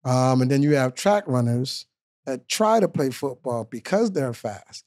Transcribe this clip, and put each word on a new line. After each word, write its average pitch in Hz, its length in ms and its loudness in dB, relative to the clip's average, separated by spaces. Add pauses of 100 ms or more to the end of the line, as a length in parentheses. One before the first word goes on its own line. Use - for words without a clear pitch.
Um, 127 380 4
and 127 80 0
then 139 120 2
you 147 120 4
have 131 200 0
track 208 320 2
runners 123 600 -2 (400)
that 131 200 -8
try 220 340 2
to 185 80 2
play 143 220 -2
football 120 540 -6
because 190 480 -2
they're 135 220 -2
fast. - 520 -12